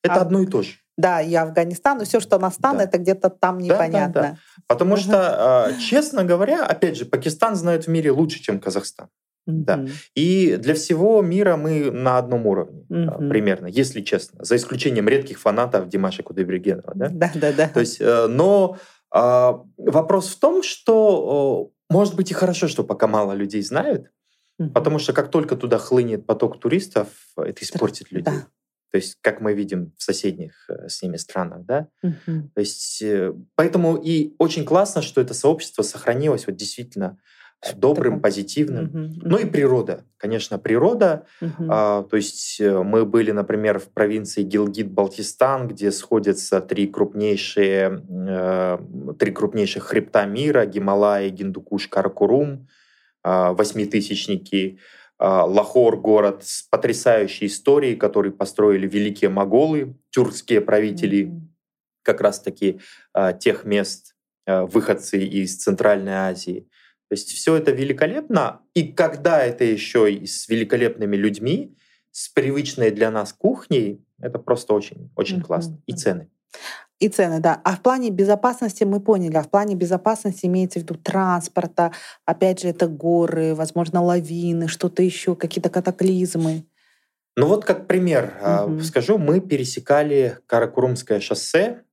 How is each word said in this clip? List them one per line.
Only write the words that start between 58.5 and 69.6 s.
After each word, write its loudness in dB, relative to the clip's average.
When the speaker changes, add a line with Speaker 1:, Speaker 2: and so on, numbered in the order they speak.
Speaker 1:
великие 0
моголы, 0
тюркские 0
правители 0
Speaker 2:
Мгм. -14
Speaker 1:
как 0
раз-таки, -2
а, 2
тех -2
мест, -4
а, 0
выходцы -2
из -4
Центральной 0
Азии. -6
То -2
есть -12
все 0
это 2
великолепно. -2
И 0
когда 2
это 0